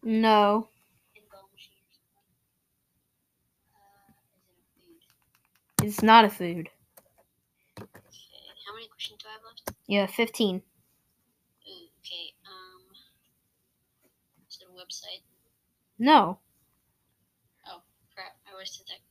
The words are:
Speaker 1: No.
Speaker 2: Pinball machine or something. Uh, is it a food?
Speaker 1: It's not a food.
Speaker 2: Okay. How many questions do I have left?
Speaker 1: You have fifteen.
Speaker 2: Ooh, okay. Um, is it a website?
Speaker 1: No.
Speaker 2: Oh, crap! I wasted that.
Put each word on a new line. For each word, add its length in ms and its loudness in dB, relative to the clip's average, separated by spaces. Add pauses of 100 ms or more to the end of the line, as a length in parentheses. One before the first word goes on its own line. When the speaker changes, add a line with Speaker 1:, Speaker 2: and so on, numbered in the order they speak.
Speaker 1:
No. 640 2 (460)
Speaker 2:
Pinball 380 -20
machine 320 -20
or 80 -20
something. 320 -20 (1500)
Uh, 320 -20 (280)
is 120 -20
it 80 -20
a 80 -20 (100)
food? 260 -20 (880)
Speaker 1:
It's 140 -6
not 220 8
a 60 2
food. 380 -8 (1080)
Speaker 2:
Okay. 100 -20 (760)
How 80 -18
many 140 -18
questions 340 -18
do 60 -20
I 40 -18
have 120 -20
left? 260 -18 (160)
Speaker 1:
You 140 0
have 100 -4
fifteen. 520 -4 (1040)
Speaker 2:
Ooh, 200 -20 (120)
okay. 340 -20 (120)
Um, 360 -20 (1700)
is 120 -20
it 80 -20
a 40 -20
website? 500 -18 (760)
Speaker 1:
No. 400 4 (1300)
Speaker 2:
Oh, 140 -20 (320)
crap! 220 -20 (140)
I 80 -20
wasted 300 -18
that. 120 -18 (100)